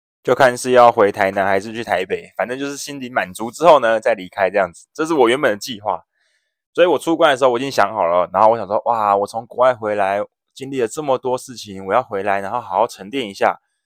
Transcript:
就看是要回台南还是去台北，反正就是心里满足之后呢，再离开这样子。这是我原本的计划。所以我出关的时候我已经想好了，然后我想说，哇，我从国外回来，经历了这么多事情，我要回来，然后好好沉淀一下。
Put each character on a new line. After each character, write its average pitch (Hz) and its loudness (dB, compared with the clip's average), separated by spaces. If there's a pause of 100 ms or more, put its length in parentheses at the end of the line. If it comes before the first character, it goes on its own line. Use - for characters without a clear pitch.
(240)
就 131 0
看 123 4
是 127 -4
要 123 8
回 104 4
台 101 0
南 98 0
还 98 0
是 110 -10
去 113 -8
台 95 -2
北， 92 -8
反 98 -4
正 127 -8
就 139 -8
是 143 -10
心 143 -14
里 127 -12
满 104 -6
足 107 -10
之 120 -6
后 160 8
呢， 113 0
再 117 0
离 92 -10
开 95 -2
这 98 -2
样 92 0
子。 - -20
这 156 -6
是 165 -2
我 127 6
原 127 0
本 131 2
的 104 -8
计 101 -14
划。 101 -6 (720)
所 165 2
以 180 4
我 147 2
出 165 -2
关 156 4
的 135 0
时 123 0
候 131 4
我 120 0
已 - -6
经 139 -6
想 104 0
好 101 0
了， 87 2
然 95 2
后 110 8
我 117 2
想 104 -8
说， 104 -2
哇， 107 2
我 101 -2
从 117 -8
国 - -10
外 127 4
回 107 -4
来， 101 0 (340)
经 135 -14
历 139 -4
了 113 0
这 156 -8
么 135 -2
多 123 -4
事 127 -14
情， 98 -16
我 95 0
要 123 2
回 98 -8
来， 101 -2
然 98 -8
后 120 -4
好 104 -6
好 110 2
沉 101 -12
淀 123 -8
一 101 -12
下。 98 -2 (280)